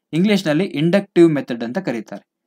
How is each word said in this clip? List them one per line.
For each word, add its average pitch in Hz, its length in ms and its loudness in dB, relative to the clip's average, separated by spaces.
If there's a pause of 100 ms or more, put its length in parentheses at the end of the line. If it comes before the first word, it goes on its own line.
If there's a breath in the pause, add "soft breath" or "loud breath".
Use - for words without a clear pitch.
(140)
ಇಂಗ್ಲಿಷ್ನಲ್ಲಿ 185 520 0
ಇಂಡಕ್ಟಿವ್ 170 640 2
ಮೆಥಡ್ 131 340 -4
ಅಂತ 117 140 -8
ಕರೀತಾರೆ. 113 460 -8 (240)